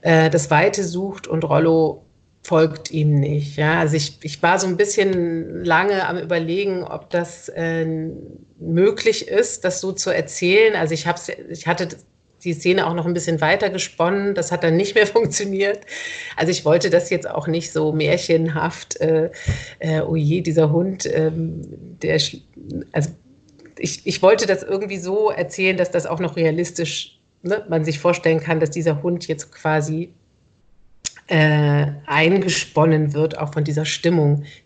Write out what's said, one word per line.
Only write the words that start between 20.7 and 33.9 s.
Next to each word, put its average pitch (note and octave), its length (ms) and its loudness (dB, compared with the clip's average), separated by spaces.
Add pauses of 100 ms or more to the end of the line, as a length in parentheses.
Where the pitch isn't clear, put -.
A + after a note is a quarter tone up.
Hund, F#3 400 -2
ähm, D#3+ 500 -2 (400)
der D#3+ 180 0
sch-“, - 220 -4 (500)
also D3 180 -2 (680)
ich, - 280 -10
ich - 160 -4
wollte G#3 240 6
das F#3+ 180 0
irgendwie G3 340 -4
so G3 320 -2
erzählen, F#3 480 -2
dass F3+ 140 0
das F3 140 -2
auch E3 140 -4
noch E3 160 -4
realistisch, E3 840 -2 (260)
ne, G3+ 260 -4
man D#3+ 160 0
sich D3+ 140 -4
vorstellen E3 420 2
kann, D#3+ 180 0
dass D3+ 120 2
dieser D#3 320 -2
Hund F3 240 -4
jetzt D#3 240 -8
quasi, D#3 580 -2 (1160)
äh, D3+ 600 4 (200)
eingesponnen D#3 1040 2
wird, D#3 240 -2
auch D3 160 -6
von D3+ 100 -2
dieser D3+ 220 -2
Stimmung, D3 580 2 (220)